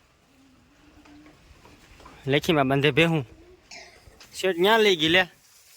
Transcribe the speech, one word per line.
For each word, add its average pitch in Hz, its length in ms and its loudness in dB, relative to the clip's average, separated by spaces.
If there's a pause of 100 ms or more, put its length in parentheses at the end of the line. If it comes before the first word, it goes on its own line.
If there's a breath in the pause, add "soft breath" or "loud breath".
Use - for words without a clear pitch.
(2250)
લેખીમાં 147 360 0
બાંધે 139 300 0
ભેહું. 165 240 0 (1120)
શેઠ 185 260 -4
ન્યા 220 220 2
લઈ 196 160 2
ગઈ 160 140 0
લે. 185 60 4 (560)